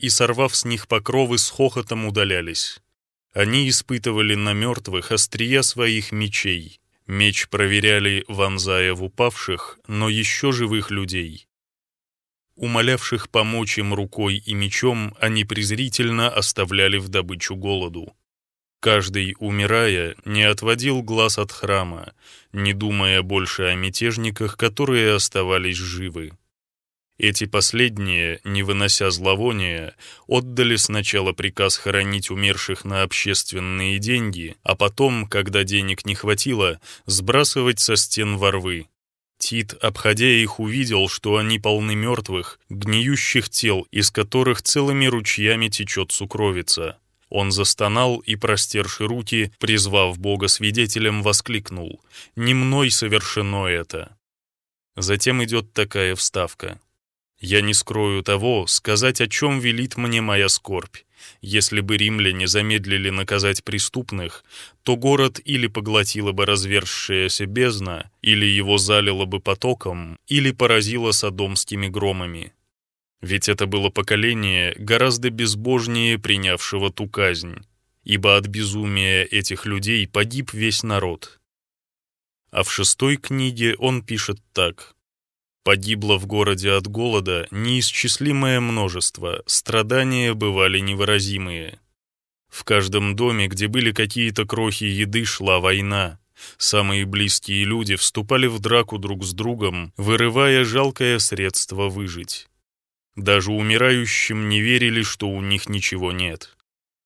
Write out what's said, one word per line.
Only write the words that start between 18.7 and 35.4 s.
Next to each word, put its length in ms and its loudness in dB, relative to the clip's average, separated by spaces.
Каждый, 580 2
умирая, 840 0
не 200 2
отводил 580 2
глаз 360 0
от 140 -4
храма, 600 -4
не 200 0
думая 480 2
больше 440 -2
о 100 0
мятежниках, 840 -4
которые 580 2
оставались 640 0
живы. 560 -8
Эти 300 2
последние, 960 0
не 220 -2
вынося 460 2
зловония, 840 0
отдали 480 2
сначала 580 0
приказ 440 0
хоронить 520 -2
умерших 560 -2
на 180 -2
общественные 960 -2
деньги, 640 -4
а 100 2
потом, 540 0
когда 340 0